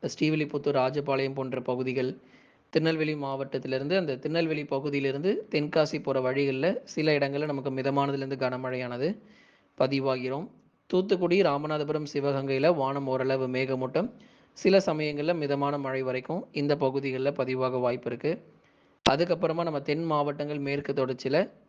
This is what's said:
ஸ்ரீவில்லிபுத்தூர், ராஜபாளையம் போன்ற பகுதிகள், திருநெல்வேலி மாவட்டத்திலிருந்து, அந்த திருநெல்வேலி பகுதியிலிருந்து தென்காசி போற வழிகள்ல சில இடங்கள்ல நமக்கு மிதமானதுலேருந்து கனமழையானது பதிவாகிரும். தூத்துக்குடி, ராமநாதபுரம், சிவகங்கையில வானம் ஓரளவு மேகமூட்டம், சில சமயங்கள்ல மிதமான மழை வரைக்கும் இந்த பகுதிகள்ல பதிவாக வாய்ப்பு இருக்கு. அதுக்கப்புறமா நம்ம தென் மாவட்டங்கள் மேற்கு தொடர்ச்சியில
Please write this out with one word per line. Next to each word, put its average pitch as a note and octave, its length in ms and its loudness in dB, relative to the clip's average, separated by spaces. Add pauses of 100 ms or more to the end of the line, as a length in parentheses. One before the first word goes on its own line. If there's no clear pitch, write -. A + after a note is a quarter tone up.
ஸ்ரீவில்லிபுத்தூர், D3+ 720 0
ராஜபாளையம் C3+ 580 0
போன்ற C3 260 -4
பகுதிகள், B2+ 560 -2 (540)
திருநெல்வேலி D#3 440 2
மாவட்டத்திலிருந்து, C#3 840 -2
அந்த D3+ 200 0
திருநெல்வேலி D#3 480 0
பகுதியிலிருந்து C#3+ 840 -2
தென்காசி D3 520 2
போற C3+ 180 0
வழிகள்ல C#3 640 0
சில D3+ 340 2
இடங்கள்ல C#3 280 0
நமக்கு C#3 240 -2
மிதமானதுலேருந்து C#3 640 0
கனமழையானது B2+ 840 -2 (600)
பதிவாகிரும். C3+ 720 0 (380)
தூத்துக்குடி, F#3 560 4
ராமநாதபுரம், D3+ 720 0
சிவகங்கையில C#3 600 2
வானம் C#3 320 0
ஓரளவு C3 420 0
மேகமூட்டம், C3 600 0 (420)
சில F#3+ 260 6
சமயங்கள்ல D#3 560 0
மிதமான C#3+ 440 0
மழை C3+ 240 -2
வரைக்கும் B2+ 500 -4
இந்த D3 240 -2
பகுதிகள்ல C3+ 540 0
பதிவாக B2+ 500 -2
வாய்ப்பு B2 280 -2
இருக்கு. B2 340 -4 (680)
அதுக்கப்புறமா E3 520 2
நம்ம D#3 180 -2
தென் D3+ 240 -2
மாவட்டங்கள் D3 540 -2
மேற்கு C#3 340 -4
தொடர்ச்சியில C3+ 580 0 (180)